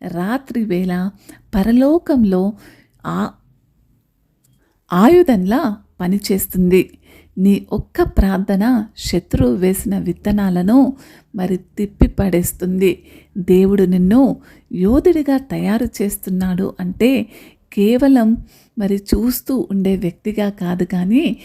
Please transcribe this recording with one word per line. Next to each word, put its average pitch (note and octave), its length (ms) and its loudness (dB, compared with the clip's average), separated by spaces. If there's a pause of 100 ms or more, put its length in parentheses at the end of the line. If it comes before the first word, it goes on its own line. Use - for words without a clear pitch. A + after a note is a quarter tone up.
రాత్రి A3 580 -6
వేళ F3+ 460 -4 (440)
పరలోకంలో A3+ 960 2 (540)
ఆ-, F3+ 240 -6 (1600)
ఆయుధంలా A3 840 2 (240)
పనిచేస్తుంది. F#3 920 0 (480)
నీ G3 340 2
ఒక్క - 300 -6
ప్రార్థన G#3 840 0 (100)
శత్రువు - 580 -2
వేసిన F#3+ 440 -2
విత్తనాలను G3 960 0 (380)
మరి F#3 220 -4
తిప్పి - 520 -2
పడేస్తుంది. F#3 920 -2 (360)
దేవుడు F#3+ 440 4
నిన్ను F#3 540 2 (360)
యోధుడిగా C#4 640 2
తయారు A3 640 -4
చేస్తున్నాడు F#3 800 -4
అంటే A3 460 0 (460)
కేవలం A#3+ 640 2 (420)
మరి G3 160 -2
చూస్తూ A3+ 760 -4
ఉండే F#3+ 260 0
వ్యక్తిగా G3+ 540 -4
కాదు, F3+ 340 -4
కానీ G3+ 600 0